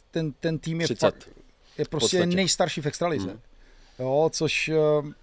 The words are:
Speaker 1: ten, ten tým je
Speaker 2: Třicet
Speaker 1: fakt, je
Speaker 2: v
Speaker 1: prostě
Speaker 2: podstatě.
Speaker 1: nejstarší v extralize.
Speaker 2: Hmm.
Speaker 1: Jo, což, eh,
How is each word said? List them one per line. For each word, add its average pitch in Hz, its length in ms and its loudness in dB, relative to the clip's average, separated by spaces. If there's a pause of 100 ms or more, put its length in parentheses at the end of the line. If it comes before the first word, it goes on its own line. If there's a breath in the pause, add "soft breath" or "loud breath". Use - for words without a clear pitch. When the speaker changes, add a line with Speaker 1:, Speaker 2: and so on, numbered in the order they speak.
(100)
Speaker 1:
ten, 160 220 -4
ten 160 260 -4
tým 165 220 -4
je 165 60 0
Speaker 2:
Třicet 123 140 -4 (140)
Speaker 1:
fakt, - 140 -20 (500)
je 151 60 -2
Speaker 2:
v - 40 -8
Speaker 1:
prostě 185 280 0
Speaker 2:
podstatě. 175 200 2
Speaker 1:
nejstarší 180 440 0
v 143 60 -2
extralize. 143 440 -2
Speaker 2:
Hmm. 107 100 -14 (580 soft breath)
Speaker 1:
Jo, 143 340 2
což, - 360 0
eh, 151 400 2 (140)